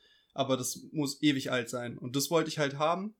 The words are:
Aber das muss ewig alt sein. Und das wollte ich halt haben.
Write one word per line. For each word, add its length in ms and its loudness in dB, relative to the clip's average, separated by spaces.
Aber 240 0
das 240 -4
muss 300 -2
ewig 300 4
alt 160 0
sein. 300 -6
Und 180 -6
das 140 0
wollte 180 4
ich 100 -4
halt 200 0
haben. 420 0